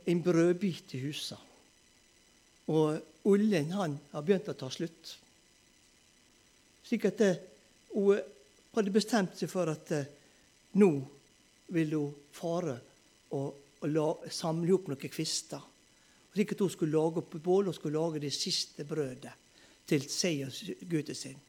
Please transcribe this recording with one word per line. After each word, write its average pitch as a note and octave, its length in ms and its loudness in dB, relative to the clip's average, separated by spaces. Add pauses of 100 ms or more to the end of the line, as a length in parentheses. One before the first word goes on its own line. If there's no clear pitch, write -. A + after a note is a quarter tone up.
(120)
en E3+ 120 4
brødbit F3 720 2
i B2+ 80 -6
huset. C#3+ 360 -8 (1300)
Og D#3 560 0
oljen, G3 480 4
han G3+ 220 -2 (160)
har D3 100 -6
begynt F#3 300 2
å - 20 -8
ta C3 160 -8
slutt. - 440 -10 (1700)
Slik A3 220 0
at - 100 -2
det, G3 140 6 (580)
hun G3+ 300 4 (540)
hadde G3+ 180 2
bestemt G#3 420 2
seg E3+ 160 -6
for F3+ 200 0
at, D#3 200 -8
eh, C#3+ 160 0 (720)
nå G3 120 10 (840)
vil D#3+ 220 0
hun D3 180 -2 (160)
fare E3+ 460 -4 (580)
og, C#3 120 -4 (340)
og D3 100 -2
la, D#3 160 2 (240)
samle E3+ 380 -2
ihop F#3 180 2
noen C#3 240 -8
kvister. - 480 -6 (720)
Slik G3+ 240 -2
at G3+ 80 0
hun E3+ 80 2
skulle D#3 240 -2
lage E3 240 2
opp - 240 -8
bål F#3 280 2
og - 40 -10
skulle D3+ 240 -4
lage D#3 240 -2
det C#3+ 80 -4
siste - 560 -6
brødet C3 460 -6 (580)
til C3+ 160 2
seg D3 380 -2
og C3 100 -10
s-, F#3 220 -10 (100)
gutten D3+ 300 -4
sin. C3+ 320 -14